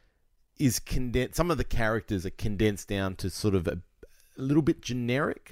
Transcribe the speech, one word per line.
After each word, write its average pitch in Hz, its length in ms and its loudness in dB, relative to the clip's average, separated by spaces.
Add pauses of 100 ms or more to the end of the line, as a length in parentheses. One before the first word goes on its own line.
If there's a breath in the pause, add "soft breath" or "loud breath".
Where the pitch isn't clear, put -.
(580)
is 135 200 4
conden-, 127 560 -2
some 170 160 0
of 156 60 2
the 123 80 0
characters 110 640 0
are - 40 -4
condensed 107 580 0
down 98 280 -2
to 92 140 -6
sort 101 240 0
of 90 120 2
a, - 140 -4 (560)
a - 60 -10
little 143 200 4
bit 156 200 0
generic. 123 680 -2